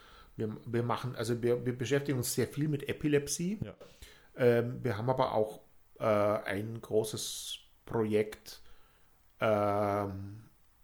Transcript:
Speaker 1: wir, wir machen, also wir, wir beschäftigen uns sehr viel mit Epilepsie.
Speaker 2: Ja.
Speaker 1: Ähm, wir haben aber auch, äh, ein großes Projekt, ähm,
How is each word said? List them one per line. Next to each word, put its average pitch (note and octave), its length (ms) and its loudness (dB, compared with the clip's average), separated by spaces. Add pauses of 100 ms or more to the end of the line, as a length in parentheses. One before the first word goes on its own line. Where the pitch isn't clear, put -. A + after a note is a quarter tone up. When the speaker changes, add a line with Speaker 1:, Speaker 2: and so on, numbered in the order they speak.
(380)
Speaker 1:
wir, G#2+ 180 -4 (100)
wir A#2 180 0
machen, A#2+ 340 -2
also A#2 260 -2
wir, A#2+ 220 2
wir B2 120 -2
beschäftigen C3 400 0
uns A#2+ 160 -2
sehr - 140 2
viel D3+ 220 -2
mit C#3+ 180 -2
Epilepsie. D3+ 760 0
Speaker 2:
Ja. G#2 140 -8 (600)
Speaker 1:
Ähm, A#2+ 440 4
wir A#2 160 -2
haben A#2 120 0
aber C3 240 2
auch, G#2+ 260 0 (400)
äh, A#2 60 -4
ein G#2 760 2
großes - 800 -2 (260)
Projekt, G#2+ 760 0 (800)
ähm, G#2 1000 0 (420)